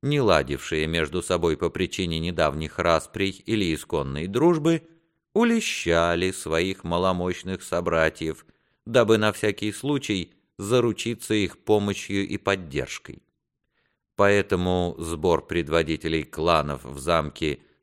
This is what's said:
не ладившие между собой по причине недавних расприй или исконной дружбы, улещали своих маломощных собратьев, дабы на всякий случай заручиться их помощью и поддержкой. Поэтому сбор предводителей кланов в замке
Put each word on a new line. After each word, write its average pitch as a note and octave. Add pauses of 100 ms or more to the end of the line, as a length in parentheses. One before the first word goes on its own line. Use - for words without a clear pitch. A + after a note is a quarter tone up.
не C#3+
ладившие D#2
между E2
собой E2+
по E2+
причине E2+
недавних D#2+
расприй F2
или G2
исконной D2
дружбы, D#3+ (500)
улещали F2+
своих F2
маломощных F2+
собратьев, E2 (380)
дабы A2+
на G#2+
всякий G#2+
случай A#2+ (240)
заручиться A2+
их G2+
помощью G2+
и G2
поддержкой. E2 (920)
Поэтому F2+
сбор E2
предводителей D#2+
кланов D2
в C2+
замке D2+ (220)